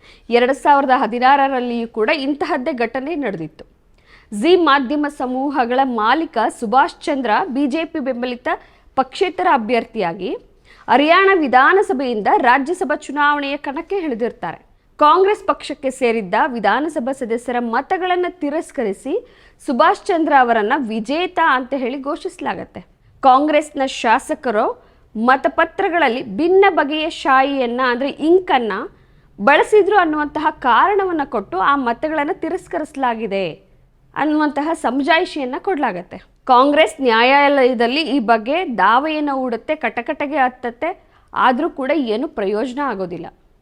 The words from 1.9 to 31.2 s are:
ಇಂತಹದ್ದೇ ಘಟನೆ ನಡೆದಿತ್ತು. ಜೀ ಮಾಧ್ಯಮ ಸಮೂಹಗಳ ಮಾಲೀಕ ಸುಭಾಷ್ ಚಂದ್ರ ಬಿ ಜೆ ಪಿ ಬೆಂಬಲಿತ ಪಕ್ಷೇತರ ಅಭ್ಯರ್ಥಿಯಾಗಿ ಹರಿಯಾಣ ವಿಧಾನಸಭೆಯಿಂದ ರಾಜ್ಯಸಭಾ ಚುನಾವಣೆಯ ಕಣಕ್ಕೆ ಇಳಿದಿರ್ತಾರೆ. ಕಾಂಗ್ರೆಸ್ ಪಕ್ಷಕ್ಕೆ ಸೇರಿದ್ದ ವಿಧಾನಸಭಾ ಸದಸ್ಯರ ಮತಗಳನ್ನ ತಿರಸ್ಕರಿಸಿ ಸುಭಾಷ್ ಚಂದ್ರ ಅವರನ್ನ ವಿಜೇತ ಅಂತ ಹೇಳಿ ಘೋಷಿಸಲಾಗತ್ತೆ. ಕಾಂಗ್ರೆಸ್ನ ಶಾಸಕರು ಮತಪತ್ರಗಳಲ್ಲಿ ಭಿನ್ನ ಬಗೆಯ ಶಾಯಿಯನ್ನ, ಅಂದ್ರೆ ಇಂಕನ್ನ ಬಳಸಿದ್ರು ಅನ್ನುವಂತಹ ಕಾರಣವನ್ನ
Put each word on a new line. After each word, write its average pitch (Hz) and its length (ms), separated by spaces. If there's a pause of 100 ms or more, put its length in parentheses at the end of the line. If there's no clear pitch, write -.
ಇಂತಹದ್ದೇ 294 640
ಘಟನೆ 262 420
ನಡೆದಿತ್ತು. 190 500 (760)
ಜೀ 339 140
ಮಾಧ್ಯಮ 294 540
ಸಮೂಹಗಳ 262 720
ಮಾಲೀಕ 247 540 (220)
ಸುಭಾಷ್ 254 420
ಚಂದ್ರ 269 300 (140)
ಬಿ 277 220
ಜೆ 320 180
ಪಿ 320 140
ಬೆಂಬಲಿತ 247 480 (480)
ಪಕ್ಷೇತರ 359 580
ಅಭ್ಯರ್ಥಿಯಾಗಿ 226 840 (520)
ಹರಿಯಾಣ 320 460
ವಿಧಾನಸಭೆಯಿಂದ 262 920 (100)
ರಾಜ್ಯಸಭಾ 277 580
ಚುನಾವಣೆಯ 294 640
ಕಣಕ್ಕೆ 302 380
ಇಳಿದಿರ್ತಾರೆ. 233 760 (260)
ಕಾಂಗ್ರೆಸ್ 381 500
ಪಕ್ಷಕ್ಕೆ - 440
ಸೇರಿದ್ದ 226 420 (140)
ವಿಧಾನಸಭಾ 247 640
ಸದಸ್ಯರ 240 480
ಮತಗಳನ್ನ 349 720
ತಿರಸ್ಕರಿಸಿ 285 960 (400)
ಸುಭಾಷ್ 311 400
ಚಂದ್ರ 330 340
ಅವರನ್ನ 226 380
ವಿಜೇತ 277 680
ಅಂತ 262 320
ಹೇಳಿ 262 240
ಘೋಷಿಸಲಾಗತ್ತೆ. 262 800 (380)
ಕಾಂಗ್ರೆಸ್ನ 294 640
ಶಾಸಕರು 262 1080 (260)
ಮತಪತ್ರಗಳಲ್ಲಿ 285 1080
ಭಿನ್ನ 339 460
ಬಗೆಯ 311 400
ಶಾಯಿಯನ್ನ, 269 720
ಅಂದ್ರೆ 247 260
ಇಂಕನ್ನ 311 640 (720)
ಬಳಸಿದ್ರು 381 560
ಅನ್ನುವಂತಹ 302 540
ಕಾರಣವನ್ನ 320 720